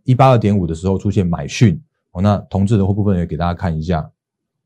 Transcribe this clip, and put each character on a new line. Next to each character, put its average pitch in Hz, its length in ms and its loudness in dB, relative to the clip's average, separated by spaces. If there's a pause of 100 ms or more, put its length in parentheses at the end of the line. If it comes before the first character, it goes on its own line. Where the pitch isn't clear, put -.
一 127 120 2
八 131 140 6
二 127 80 6
点 104 200 2
五 90 80 -2
的 80 80 -4
时 85 140 -6
候 98 100 0
出 101 120 -4
现 95 160 0
买 82 220 -4
讯， 95 340 2 (300)
哦， 90 100 -6
那 101 160 2 (120)
同 98 160 0
志 107 120 0
的 98 80 2
部 101 180 0
分 98 140 0
也 85 80 -2
给 82 120 -8
大 85 100 -2
家 87 60 -2
看 85 240 -4
一 78 40 -6
下。 80 280 -4 (560)